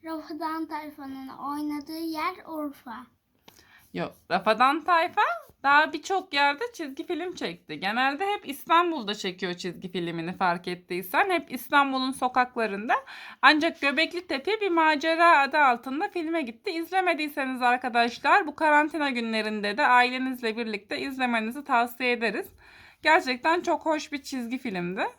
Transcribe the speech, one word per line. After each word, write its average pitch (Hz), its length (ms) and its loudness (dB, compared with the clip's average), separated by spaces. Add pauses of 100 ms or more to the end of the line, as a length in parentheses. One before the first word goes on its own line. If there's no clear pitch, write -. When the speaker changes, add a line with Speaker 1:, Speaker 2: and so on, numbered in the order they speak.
Speaker 1:
Rafadan 320 600 -6
Tayfa'nın 294 600 -12
oynadığı 294 720 -8
yer 330 360 -4 (120)
Urfa. 294 500 -8 (960)
Speaker 2:
Yok, 175 200 -6 (180)
Rafadan 240 520 2
Tayfa 349 380 2 (420)
daha 294 300 4
birçok 320 400 -4
yerde 285 300 2 (100)
çizgi 311 340 -12
film 359 280 -6
çekti. 170 440 -10
Genelde 269 540 -2
hep 403 160 -8
İstanbul'da 311 680 0
çekiyor 185 380 -6
çizgi 175 380 -10
filmini 170 460 -4
fark 175 300 0
ettiysen. 180 600 -4
Hep 339 240 -2
İstanbul'un 269 580 0
sokaklarında. 247 840 0 (480)
Ancak 302 400 4
Göbekli 320 460 -2
Tepe 359 340 -2
bir 403 100 0
macera 320 680 4
adı 277 180 2
altında 269 520 2
filme 330 320 -4
gitti. 233 300 -8
İzlemediyseniz 302 880 -2
arkadaşlar 247 880 2
bu 294 80 -10
karantina 302 540 2
günlerinde 214 680 -2
de 294 100 4
ailenizle 247 680 2
birlikte 220 420 -6
izlemenizi 254 640 -2
tavsiye 247 480 0
ederiz. 233 360 -2 (560)
Gerçekten 320 580 4
çok 311 240 0
hoş 311 260 0
bir 285 100 -8
çizgi 247 360 -6
filmdi. 190 480 -4 (120)